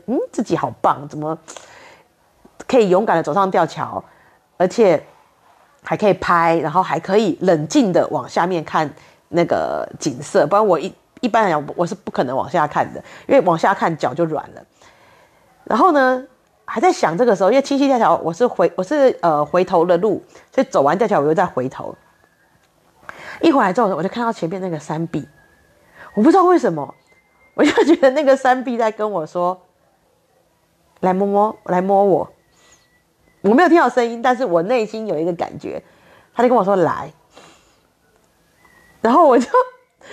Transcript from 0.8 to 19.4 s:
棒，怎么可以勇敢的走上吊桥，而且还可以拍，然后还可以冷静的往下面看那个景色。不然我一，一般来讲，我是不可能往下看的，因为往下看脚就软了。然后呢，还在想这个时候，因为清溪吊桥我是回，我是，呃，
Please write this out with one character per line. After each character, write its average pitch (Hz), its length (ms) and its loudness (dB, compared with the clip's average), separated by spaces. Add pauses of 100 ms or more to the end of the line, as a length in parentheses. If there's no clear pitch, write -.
棒， 147 280 -2
怎 - 80 -18
么 156 220 -6 (1300)
可 254 140 2
以 208 80 2
勇 185 180 2
敢 196 100 0
的 160 60 0
走 151 100 -6
上 190 160 0
吊 185 160 0
桥， 127 380 -6 (540)
而 180 100 2
且 180 340 2 (800)
还 - 140 -6
可 208 120 0
以 185 60 4
拍， 170 420 0
然 147 160 -2
后 185 100 2
还 160 160 -4
可 190 180 -2
以 214 260 0
冷 165 260 0
静 226 240 2
的 160 160 2
往 147 200 -6
下 175 160 -2
面 175 200 -4
看 160 260 -4 (380)
那 170 160 0
个 76 440 -4 (120)
景 135 200 -6
色。 156 280 0
不 202 80 0
然 220 100 2
我 175 100 2
一， 160 160 -6 (280)
一 247 80 -2
般 220 160 2
来 185 60 0
讲， 151 140 -2 (120)
我 175 100 -2
是 185 80 -10
不 - 160 -12
可 175 140 -2
能 131 120 -6
往 127 140 -6
下 160 160 0
看 - 260 -4
的， - 120 -16 (240)
因 277 100 4
为 - 40 6
往 170 140 0
下 196 160 0
看 185 240 -2
脚 131 160 -4
就 165 120 -2
软 156 200 -4 (100)
了。 - 80 -20 (1000)
然 - 160 -2
后 349 140 4
呢， 262 340 0 (380)
还 - 160 -10
在 370 100 4
想 165 260 -2
这 233 80 0
个 220 120 4
时 196 80 0
候， 190 80 4
因 262 40 2
为 180 60 4
清 269 160 -2
溪 285 80 2
吊 269 140 2
桥 170 160 4
我 165 160 -4
是 240 120 -2
回， 185 300 0
我 185 80 -4
是， 262 400 2
呃， 151 220 2